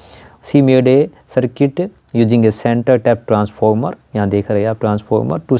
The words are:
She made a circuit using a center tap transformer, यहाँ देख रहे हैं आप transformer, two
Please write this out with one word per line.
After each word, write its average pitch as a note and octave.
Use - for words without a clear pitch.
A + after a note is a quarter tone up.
She C#3+
made C3
a C3
circuit C3+
using A#2
a A2
center A#2+
tap A#2
transformer, G#2+
यहाँ G2+
देख G2+
रहे G#2
हैं G#2+
आप A2
transformer, A2
two C3